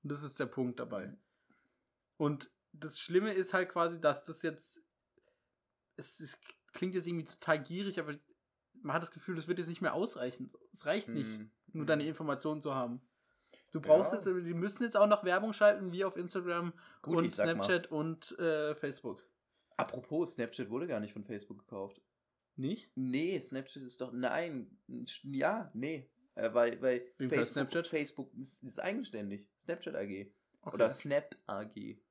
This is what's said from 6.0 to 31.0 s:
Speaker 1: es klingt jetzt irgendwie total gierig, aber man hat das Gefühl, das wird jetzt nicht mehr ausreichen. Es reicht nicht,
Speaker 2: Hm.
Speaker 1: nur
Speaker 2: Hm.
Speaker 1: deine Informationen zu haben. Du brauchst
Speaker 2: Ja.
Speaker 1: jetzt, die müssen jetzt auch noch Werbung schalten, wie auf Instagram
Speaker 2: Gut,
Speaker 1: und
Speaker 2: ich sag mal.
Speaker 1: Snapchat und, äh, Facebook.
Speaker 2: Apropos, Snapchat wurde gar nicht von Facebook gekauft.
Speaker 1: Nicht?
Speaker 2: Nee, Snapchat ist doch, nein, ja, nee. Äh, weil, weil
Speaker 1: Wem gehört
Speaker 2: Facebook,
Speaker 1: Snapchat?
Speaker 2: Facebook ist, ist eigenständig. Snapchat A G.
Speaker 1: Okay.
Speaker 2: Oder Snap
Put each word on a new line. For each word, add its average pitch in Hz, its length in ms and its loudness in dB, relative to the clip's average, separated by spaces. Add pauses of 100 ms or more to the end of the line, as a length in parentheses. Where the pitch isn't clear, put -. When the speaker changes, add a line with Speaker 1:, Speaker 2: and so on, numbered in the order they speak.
Speaker 1:
es 151 200 -2 (320)
klingt 185 240 -4
jetzt 175 120 2
irgendwie 170 180 -2
total - 360 0
gierig, 185 380 -6
aber 151 140 -6 (680)
man 147 140 -2
hat 170 80 0
das - 80 -8
Gefühl, 175 240 -6
das 156 120 -6
wird 180 120 0
jetzt 165 80 -4
nicht 170 140 -6
mehr 170 120 2
ausreichen. 131 580 -4 (200)
Es - 140 -8
reicht 190 240 0
nicht, 110 280 -4
Speaker 2:
Hm. 110 140 -14 (220)
Speaker 1:
nur 160 100 -4
Speaker 2:
Hm. - 40 -2
Speaker 1:
deine 147 200 2
Informationen 151 540 -2
zu 143 120 -2
haben. 123 280 -2 (680)
Du 156 100 -4
brauchst 156 320 8
Speaker 2:
Ja. 214 60 2
Speaker 1:
jetzt, 185 280 0
die 170 60 -2
müssen 196 300 0
jetzt 220 140 2
auch 208 100 8
noch 208 160 6
Werbung 196 300 2
schalten, 208 380 6
wie 185 140 0
auf 185 120 -2
Instagram 175 560 -2 (280)
Speaker 2:
Gut, 170 160 0
Speaker 1:
und 170 80 4
Speaker 2:
ich 165 100 4
sag - 100 6 (100)
mal. - 80 0
Speaker 1:
Snapchat 180 280 2
und, 160 480 -2
äh, 151 360 0
Facebook. 139 480 -6 (540)
Speaker 2:
Apropos, - 560 -2
Snapchat 117 360 -4
wurde 139 180 -4
gar 123 120 -4
nicht 104 140 -8
von 107 100 -12
Facebook 104 360 -12
gekauft. 101 420 -12 (540)
Speaker 1:
Nicht? 147 400 -6
Speaker 2:
Nee, 139 440 -2
Snapchat 135 440 -8
ist 123 180 -2
doch, 127 120 -6
nein, 127 680 -4 (440)
ja, 147 500 -2
nee. 135 360 -6 (260)
Äh, 107 180 -2
weil, 120 280 4
weil 127 180 2 (180)
Speaker 1:
Wem 127 120 -2
gehört 143 180 2
Speaker 2:
Facebook, - 60 0 (160)
Speaker 1:
Snapchat? 170 180 -2
Speaker 2:
Facebook 147 480 -4
ist, - 280 -6
ist 127 160 -6
eigenständig. 185 800 -6
Snapchat - 380 -6
A 101 100 -4
G. 98 260 -10 (300)
Speaker 1:
Okay. - 140 -10
Speaker 2:
Oder 110 140 6
Snap 147 460 0 (120)